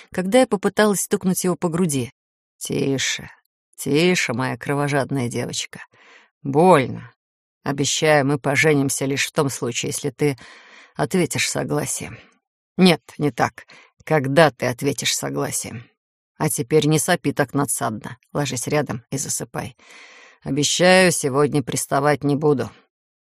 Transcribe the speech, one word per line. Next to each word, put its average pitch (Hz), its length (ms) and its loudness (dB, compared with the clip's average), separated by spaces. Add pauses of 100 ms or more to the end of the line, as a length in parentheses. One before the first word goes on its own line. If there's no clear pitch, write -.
(140)
когда 190 260 2
я 262 80 6
попыталась 202 540 0
стукнуть 185 420 -2
его 180 140 0
по 180 100 -2
груди. 156 420 -2 (480)
"Тише, - 720 -4 (460)
тише, 160 580 0
моя 127 240 -4
кровожадная 139 680 -2
девочка. - 540 -8 (600)
Больно. 131 680 2 (520)
Обещаю, 143 640 2
мы 143 140 0
поженимся 139 640 2
лишь 135 240 -2
в - 60 -14
том 143 160 0
случае, 127 400 -6
если 139 200 -6
ты 139 280 0 (580)
ответишь 147 540 -2
согласием. 139 680 -6 (600)
Нет, 180 240 6 (160)
не 143 140 -2
так. - 340 -4 (400)
Когда 143 460 4
ты - 160 -4
ответишь 131 460 -2
согласием. 131 720 -6 (540)
А 151 120 -2
теперь 151 380 2
не 156 100 4
сопи 151 360 0
так 143 200 -2
надсадно. 127 640 -4 (140)
Ложись 135 360 -4
рядом 139 440 -2
и 135 60 -4
засыпай. 139 580 -8 (680)
Обещаю, 170 680 4
сегодня 147 500 0
приставать 139 640 -2
не 143 140 0
буду". 139 340 0 (500)